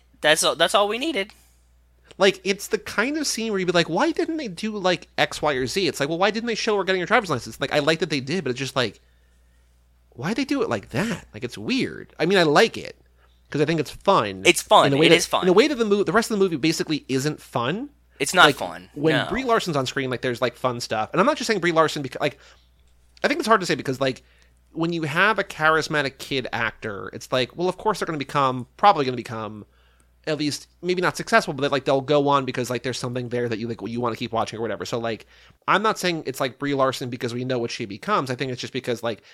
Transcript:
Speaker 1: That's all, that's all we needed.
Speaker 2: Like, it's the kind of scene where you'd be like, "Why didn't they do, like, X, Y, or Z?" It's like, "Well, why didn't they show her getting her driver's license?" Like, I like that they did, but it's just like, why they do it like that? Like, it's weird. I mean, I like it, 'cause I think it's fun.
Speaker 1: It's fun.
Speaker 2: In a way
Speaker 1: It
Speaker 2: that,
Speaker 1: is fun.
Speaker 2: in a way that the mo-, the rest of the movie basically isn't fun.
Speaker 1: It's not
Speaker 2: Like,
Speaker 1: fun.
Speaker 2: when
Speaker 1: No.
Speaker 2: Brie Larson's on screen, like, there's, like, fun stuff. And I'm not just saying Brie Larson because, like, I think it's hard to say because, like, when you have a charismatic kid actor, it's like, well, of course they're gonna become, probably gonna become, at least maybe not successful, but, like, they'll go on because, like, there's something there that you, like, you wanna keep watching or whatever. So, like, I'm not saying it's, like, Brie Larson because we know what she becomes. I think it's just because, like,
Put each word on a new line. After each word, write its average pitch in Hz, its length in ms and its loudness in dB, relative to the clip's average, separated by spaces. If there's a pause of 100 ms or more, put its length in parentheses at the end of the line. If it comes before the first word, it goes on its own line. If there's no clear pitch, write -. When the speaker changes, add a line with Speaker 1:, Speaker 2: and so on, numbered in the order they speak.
(220)
Speaker 1:
That's 156 200 4
all, 151 140 2
that's 165 180 4
all 202 140 4
we 214 80 -4
needed. 254 360 -4 (840)
Speaker 2:
Like, 190 260 4
it's 196 240 -4
the 214 100 0
kind 254 380 -2
of 302 100 -2
scene 226 240 -4
where 202 80 0
you'd 185 80 -2
be 175 60 2
like, 170 160 2
"Why 226 240 2
didn't 330 240 -2
they 302 120 -6
do, 208 280 -6
like, 185 320 0 (100)
X, - 240 -2
Y, 151 120 0
or 127 120 -2
Z?" 156 220 -2
It's - 100 -4
like, 143 120 -2
"Well, 165 80 -4
why 196 120 2
didn't 226 160 -4
they 233 80 -2
show 208 220 -2
her 190 80 0
getting 185 160 0
her 170 60 -4
driver's 208 240 2
license?" 113 300 -4
Like, 139 120 -4
I 147 80 4
like 156 200 2
that 147 100 -2
they 147 100 -2
did, 147 240 -4
but 127 60 -2
it's 120 80 -4
just 131 180 -8
like, 120 240 -2 (1120)
why 160 240 -6
they 277 100 -2
do 285 180 -2
it - 60 0
like 107 220 -4
that? 185 420 -4
Like, 107 120 -10
it's 120 140 -10
weird. 120 600 -4
I 156 80 0
mean, 190 120 4
I 175 40 8
like 160 340 4
it, - 240 -12 (500)
'cause 139 100 -2
I 151 40 2
think 156 160 2
it's 139 100 -6
fun. 107 540 2
Speaker 1:
It's - 180 6
fun. 185 260 8
Speaker 2:
In 139 40 2
a 139 40 4
way 151 100 6
Speaker 1:
It 156 40 6
Speaker 2:
that, 165 60 10
Speaker 1:
is 165 100 0
fun. - 180 0
Speaker 2:
in 185 40 4
a 180 40 6
way 233 160 6
that 285 80 -2
the 233 80 0
mo-, 202 200 2
the 165 80 -2
rest 220 180 0
of 214 80 -2
the 196 60 4
movie 170 120 0
basically 160 520 -2
isn't 131 320 -2
fun. 165 480 -4 (300)
Speaker 1:
It's - 160 -2
not 180 120 8
Speaker 2:
Like, 147 100 2
Speaker 1:
fun. 90 380 -10
Speaker 2:
when 147 220 2
Speaker 1:
No. 107 140 -2
Speaker 2:
Brie 254 140 -4
Larson's 220 320 0
on 131 100 0
screen, 131 240 -4
like, 123 120 -4
there's, 123 200 -2
like, 120 140 0
fun 120 240 -4
stuff. 110 320 -4
And 151 80 4
I'm 214 60 4
not 302 120 2
just 240 100 -4
saying 214 120 0
Brie 170 120 0
Larson 160 300 2
because, - 180 -8
like, 143 180 -2 (840)
I 202 40 2
think 294 120 -2
it's 240 80 -2
hard 214 120 6
to 175 60 -4
say 165 80 0
because, 127 260 -4
like, 135 220 -2 (500)
when 165 200 -2
you 165 100 -4
have 180 360 2
a 196 60 -2
charismatic 156 760 0
kid 131 340 -4
actor, 107 600 -6
it's - 200 -12
like, 127 240 -2
well, 175 120 -2
of 180 100 -4
course 214 200 0
they're 185 80 -4
gonna 156 120 -4
become, 131 480 0 (100)
probably 180 280 6
gonna 127 120 -2
become, 110 480 -10 (640)
at 151 120 -2
least 147 300 -4 (140)
maybe 180 200 0
not 160 140 0
successful, 202 360 0
but, 135 200 -2
like, 139 120 -2
they'll 135 160 2
go 143 280 2
on 139 160 4
because, 127 260 -4
like, 123 140 -4
there's 127 140 -4
something 123 320 -6
there 120 180 -2
that 110 100 -4
you, 113 80 -6
like, 113 160 -8
you 113 180 -6
wanna 117 140 -2
keep 113 160 -6
watching 110 280 -2
or 113 40 -6
whatever. 101 220 -4
So, 123 160 -6
like, 113 260 -6 (400)
I'm 175 160 4
not 214 160 0
saying 170 280 -2
it's, 131 120 -6
like, 135 220 -4
Brie 143 140 -2
Larson 131 360 0
because 120 240 -6
we 123 100 -6
know 131 140 -2
what 117 140 -4
she 117 140 -8
becomes. 135 440 -2
I 123 60 -4
think 131 160 -4
it's 123 80 -8
just 117 120 -10
because, 123 300 -4
like, 117 200 -4 (120)